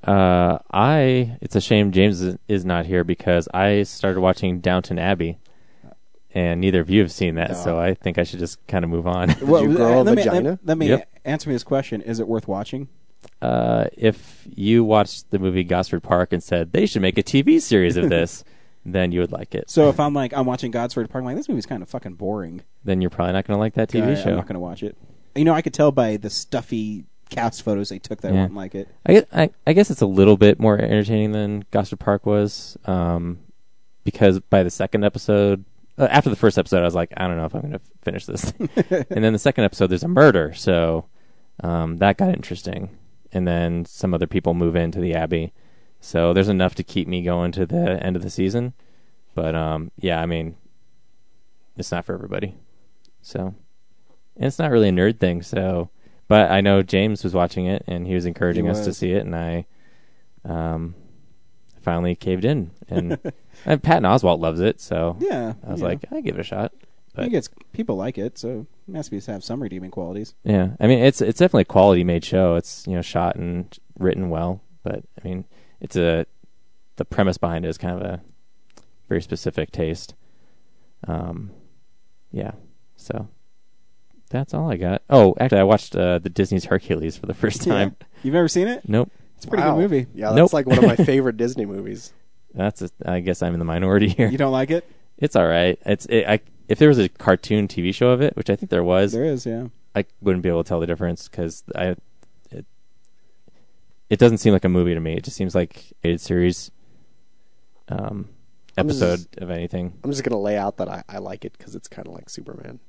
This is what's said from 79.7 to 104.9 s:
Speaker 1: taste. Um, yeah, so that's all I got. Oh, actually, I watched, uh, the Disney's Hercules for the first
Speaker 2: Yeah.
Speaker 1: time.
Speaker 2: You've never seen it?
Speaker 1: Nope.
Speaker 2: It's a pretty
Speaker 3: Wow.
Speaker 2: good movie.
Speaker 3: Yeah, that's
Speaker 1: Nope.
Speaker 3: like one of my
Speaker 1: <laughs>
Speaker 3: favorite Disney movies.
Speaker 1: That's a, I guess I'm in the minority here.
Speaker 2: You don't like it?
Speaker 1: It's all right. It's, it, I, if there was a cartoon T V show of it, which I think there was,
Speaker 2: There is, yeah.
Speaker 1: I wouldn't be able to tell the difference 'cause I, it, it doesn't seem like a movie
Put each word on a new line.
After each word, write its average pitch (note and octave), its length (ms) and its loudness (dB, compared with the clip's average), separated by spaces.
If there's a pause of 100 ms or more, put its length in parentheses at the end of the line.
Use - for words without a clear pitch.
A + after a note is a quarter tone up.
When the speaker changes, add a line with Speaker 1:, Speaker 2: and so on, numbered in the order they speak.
Speaker 1:
taste. E2 420 -6 (920)
Um, F2 420 -8 (800)
yeah, G2+ 220 -10 (440)
so G#2+ 320 -12 (1000)
that's C3+ 260 -6
all D#3 160 -4
I G2 60 -2
got. F2+ 340 -4
Oh, A2+ 300 8
actually, A2+ 200 4
I F#2+ 40 6
watched, G2+ 320 2
uh, F2+ 220 2
the F2+ 120 -6
Disney's F#2 360 -2
Hercules D#2+ 500 -2
for - 100 -12
the - 80 -8
first - 320 -2
Speaker 2:
Yeah. G#2+ 80 0
Speaker 1:
time. G2 220 0 (260)
Speaker 2:
You've C3+ 120 -2
never E3+ 140 2
seen F#3 200 0
it? - 200 -8
Speaker 1:
Nope. G#2+ 220 0 (260)
Speaker 2:
It's - 100 -20
a - 20 -16
pretty F3+ 160 0
Speaker 3:
Wow. D3+ 100 4
Speaker 2:
good D#3+ 80 2
movie. C#3+ 320 2
Speaker 3:
Yeah, G#2+ 140 -6
that's A2 80 2
Speaker 1:
Nope. E3 160 8
Speaker 3:
like C#3+ 140 0
one B2+ 120 4
of A#3 60 8
my C#3+ 120 6
Speaker 1:
<laughs> F#3 80 4
Speaker 3:
favorite C3 320 2
Disney A#2+ 300 -2
movies. G2+ 460 -10 (420)
Speaker 1:
That's G2 280 -4
a, F2 80 -8 (140)
I F2+ 160 -2
guess F2 220 -2
I'm F2 120 -2
in E2+ 40 -2
the E2 60 -2
minority F#2 460 2
here. A2 180 2
Speaker 2:
You C3 100 -2
don't C3+ 140 0
like C3+ 180 -2
it? E3+ 140 -2 (340)
Speaker 1:
It's - 160 -2
all F2 120 4
right. E2+ 380 2
It's, - 220 -2
it, A2+ 220 2
I, G#2+ 120 2 (280)
if A2+ 100 0
there D3+ 100 8
was C3 100 6
a F#2+ 100 4
cartoon - 580 0
T F2 160 -6
V F2+ 80 0
show B2 200 2
of B2+ 100 2
it, - 160 0
which - 120 -6
I G2 80 2
think - 140 -10
there F2 140 0
was, F#2+ 280 2
Speaker 2:
There A#2+ 120 -2
is, C#3 220 -4
yeah. A#2 200 -8 (300)
Speaker 1:
I G#2 80 0 (160)
wouldn't F#2 240 0
be F2+ 40 0
able E2+ 140 0
to - 60 -6
tell F2 100 -2
the E2 80 -2
difference E2+ 400 -4
'cause - 380 -10 (100)
I, F2+ 220 -4 (560)
it, - 120 -16 (1400)
it G#2+ 120 0
doesn't A#2 180 6
seem G#2+ 140 4
like F#2+ 120 4
a F#2 40 2
movie F2 260 2